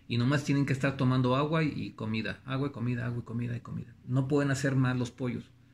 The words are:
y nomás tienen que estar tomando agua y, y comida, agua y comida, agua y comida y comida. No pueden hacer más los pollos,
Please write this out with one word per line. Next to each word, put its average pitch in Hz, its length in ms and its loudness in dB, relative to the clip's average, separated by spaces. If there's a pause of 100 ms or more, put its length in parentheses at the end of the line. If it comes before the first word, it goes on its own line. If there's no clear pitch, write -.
y 120 120 0
nomás 135 240 2
tienen 139 240 2
que 147 60 2
estar 135 220 0
tomando 127 400 4
agua 151 280 2
y, 143 60 0
y 104 240 -6
comida, 110 520 -4
agua 135 220 -2
y 135 40 -8
comida, 120 360 -2
agua 120 140 -4
y - 40 -10
comida 120 320 -4
y - 40 -10
comida. - 340 -10 (100)
No 131 220 0
pueden 143 240 2
hacer 131 240 0
más 127 200 4
los 120 140 -2
pollos, 117 400 -6 (240)